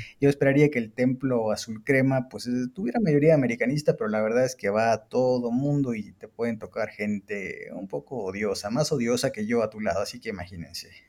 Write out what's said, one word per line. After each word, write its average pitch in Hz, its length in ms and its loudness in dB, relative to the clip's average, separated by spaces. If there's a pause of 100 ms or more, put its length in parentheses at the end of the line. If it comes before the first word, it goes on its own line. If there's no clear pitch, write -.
(200)
Yo 143 80 6
esperaría 143 420 6
que 123 100 -2
el 110 120 -8
templo 123 600 0
azul 110 320 -8
crema, 131 440 2
pues, 107 200 -10
eh, - 20 -4 (240)
tuviera 240 240 -4
mayoría 156 360 6
americanista, 131 640 2
pero 107 140 -2
la 107 100 0
verdad 117 240 2
es 127 120 -4
que 101 120 -4
va 110 240 2
a 110 140 -2
todo 123 460 0
mundo 139 420 0
y 104 180 -8
te - 140 -18
pueden 117 320 -4
tocar 107 300 -6
gente 101 840 -6
un 87 140 -10
poco 135 380 -8
odiosa, 101 460 -4
más 147 200 0
odiosa 120 400 0
que 107 160 -6
yo 117 160 0
a 107 80 -2
tu 107 100 -12
lado, 98 200 -2
así 123 200 -8
que 110 100 -10
imagínense. 87 580 -12 (200)